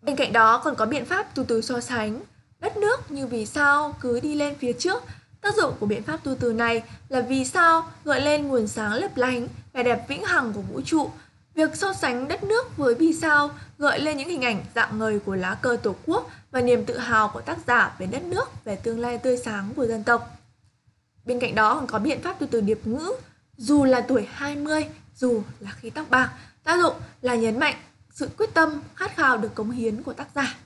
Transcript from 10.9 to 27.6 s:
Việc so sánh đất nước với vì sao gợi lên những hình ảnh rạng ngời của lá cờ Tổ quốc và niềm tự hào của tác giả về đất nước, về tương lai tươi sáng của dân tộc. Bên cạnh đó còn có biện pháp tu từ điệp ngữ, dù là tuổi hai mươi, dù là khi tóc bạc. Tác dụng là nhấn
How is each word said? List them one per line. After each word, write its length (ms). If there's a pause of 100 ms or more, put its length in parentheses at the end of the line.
Việc 220
so 160
sánh 360
đất 160
nước 320
với 180
vì 180
sao 380 (280)
gợi 220
lên 160
những 120
hình 160
ảnh 200 (100)
rạng 240
ngời 200
của 160
lá 200
cờ 280
Tổ 120 (120)
quốc 240 (200)
và 100
niềm 240
tự 140
hào 300
của 120
tác 260
giả 320
về 80
đất 160
nước, 420
về 120
tương 240
lai 180
tươi 180
sáng 380
của 120
dân 180
tộc. 320 (880)
Bên 160
cạnh 140
đó 200
còn 120
có 120
biện 240
pháp 180
tu 100
từ 100
điệp 260
ngữ, 260 (440)
dù 280
là 160
tuổi 320
hai 240
mươi, 300 (280)
dù 280 (180)
là 100
khi 200
tóc 200
bạc. 220 (320)
Tác 180
dụng 120 (260)
là 140
nhấn 260